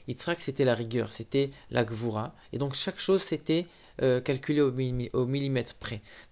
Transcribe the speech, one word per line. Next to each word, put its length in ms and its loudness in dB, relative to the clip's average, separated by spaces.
Yitzhak, 320 -4
c'était 280 2
la 80 6
rigueur, 380 -2
c'était 360 0
la 120 2
gvoura, 520 -2
et 60 -4
donc 160 -4
chaque 240 -4
chose, 240 2
c'était, 440 0
euh, 180 4
calculé 400 0
au 100 6
mini-, 440 -2
au 100 4
millimètre 520 -2
près. 260 -8